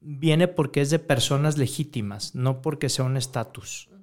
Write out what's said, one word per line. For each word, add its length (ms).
viene 460
porque 340
es 100
de 80
personas 580
legítimas, 800
no 260
porque 280
sea 160
un 120
estatus, 720